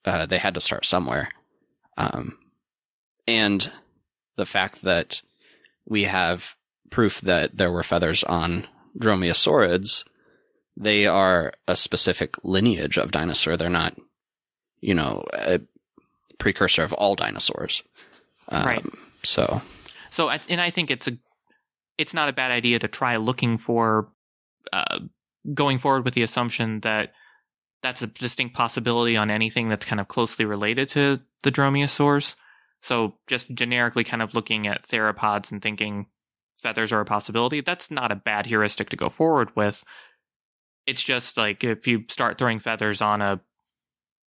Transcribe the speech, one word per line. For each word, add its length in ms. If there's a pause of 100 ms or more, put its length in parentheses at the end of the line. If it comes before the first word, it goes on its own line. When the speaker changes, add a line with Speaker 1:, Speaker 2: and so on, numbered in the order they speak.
Speaker 1:
Uh, 220
they 120
had 160
to 60
start 240
somewhere. 460 (640)
Um, 420 (880)
and 440 (640)
the 100
fact 360
that 400 (640)
we 180
have 520 (340)
proof 320
that 340
there 160
were 100
feathers 420
on 420 (320)
dromaeosaurids, 1080 (720)
they 300
are 460 (140)
a 100
specific 680
lineage 540
of 120
dinosaur. 460
They're 140
not, 260 (840)
you 140
know, 380
a 280 (760)
precursor 460
of 80
all 240
dinosaurs. 680 (680)
Um, 160
Speaker 2:
Right. 180 (380)
Speaker 1:
so. 400 (480)
Speaker 2:
So, 180
I, 200
and 120
I 100
think 200
it's 180
a, 80 (840)
it's 160
not 140
a 60
bad 160
idea 300
to 80
try 280
looking 420
for, 540 (600)
uh, 260 (560)
going 240
forward 260
with 100
the 80
assumption 580
that 320 (680)
that's 200
a 60
distinct 460
possibility 640
on 140
anything 380
that's 160
kind 160
of 80
closely 360
related 460
to 300 (220)
the 100
dromaeosaurs. 800 (480)
So 320 (120)
just 280
generically 500
kind 180
of 120
looking 320
at 200
theropods 640
and 120
thinking 440 (560)
feathers 300
are 80
a 40
possibility, 560
that's 300
not 220
a 40
bad 300
heuristic 440
to 60
go 120
forward 480
with. 260 (1040)
It's 160
just, 340
like, 280
if 220
you 220
start 300
throwing 220
feathers 400
on 220
a, 180 (880)